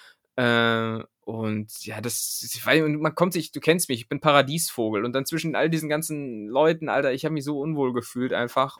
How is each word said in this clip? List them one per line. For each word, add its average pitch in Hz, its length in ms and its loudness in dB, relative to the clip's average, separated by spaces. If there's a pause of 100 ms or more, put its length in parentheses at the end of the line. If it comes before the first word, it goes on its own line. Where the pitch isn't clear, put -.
(360)
Äh, 117 640 2 (220)
und 110 640 -4
ja, 110 160 -8
das, - 420 -6 (100)
ich 117 100 -8
weiß, 151 200 4
und 151 180 0
man 156 140 -2
kommt 185 180 2
sich, 156 200 -4
du 143 80 -10
kennst 170 280 2
mich, 120 120 -2
ich - 80 -18
bin 143 100 -4
Paradiesvogel 131 840 2
und 120 80 -2
dann 135 120 0
zwischen 160 300 -4
all 139 140 2
diesen 156 200 -2
ganzen 143 600 -4
Leuten, 156 400 2
Alter, 131 240 2
ich 135 120 -4
hab 151 60 0
mich 147 140 -2
so 147 140 -2
unwohl 139 340 0
gefühlt 123 400 -2
einfach 123 460 0